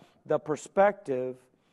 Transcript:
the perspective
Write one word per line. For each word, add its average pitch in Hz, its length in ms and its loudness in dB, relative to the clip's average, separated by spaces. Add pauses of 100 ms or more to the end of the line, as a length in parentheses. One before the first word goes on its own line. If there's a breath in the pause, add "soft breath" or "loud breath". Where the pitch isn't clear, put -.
(260 soft breath)
the 151 120 0
perspective 143 1000 0 (360)